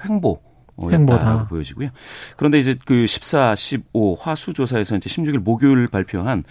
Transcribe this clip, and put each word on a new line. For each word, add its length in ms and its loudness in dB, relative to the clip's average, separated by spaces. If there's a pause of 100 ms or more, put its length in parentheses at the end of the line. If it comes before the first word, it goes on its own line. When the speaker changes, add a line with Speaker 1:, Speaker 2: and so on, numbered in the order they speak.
Speaker 1:
횡보, 340 -2 (380)
어, 140 -4
Speaker 2:
횡보다. 300 4
Speaker 1:
였다라고 280 0
보여지고요. 400 -6 (480)
그런데 220 4
이제 260 2
그 220 4
십사, 480 2
십오 600 -2
화수 380 -6
조사에서 440 -2
이제 120 -4
십육 260 -2
일 60 0
목요일 460 2
발표한 640 -4